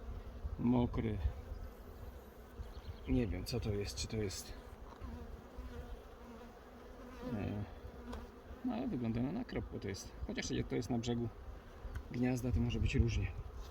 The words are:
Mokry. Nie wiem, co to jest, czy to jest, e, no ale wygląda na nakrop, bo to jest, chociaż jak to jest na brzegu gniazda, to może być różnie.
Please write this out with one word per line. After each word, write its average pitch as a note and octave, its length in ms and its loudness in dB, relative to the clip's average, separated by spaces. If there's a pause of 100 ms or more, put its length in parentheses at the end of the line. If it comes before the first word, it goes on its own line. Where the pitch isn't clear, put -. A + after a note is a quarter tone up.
(600)
Mokry. A#2+ 580 6 (1900)
Nie B2+ 200 6
wiem, F2+ 180 0
co A#2+ 140 2
to A2+ 100 2
jest, G2+ 280 2
czy - 100 0
to A2+ 100 0
jest, - 360 0 (2750)
e, G#2 300 2 (1040)
no B3+ 80 2
ale C4 140 2
wygląda A#2 340 2
na C3+ 100 4
nakrop, G3 420 -2
bo A#2 60 -2
to G#2 80 -2
jest, - 240 -4 (160)
chociaż - 240 0
jak B2 160 2
to C3 80 0
jest B2+ 140 2
na B2 80 4
brzegu A#2 320 2 (840)
gniazda, B2+ 400 4
to A#2+ 80 6
może A#2 200 4
być A2 160 6
różnie. G#2+ 320 6 (440)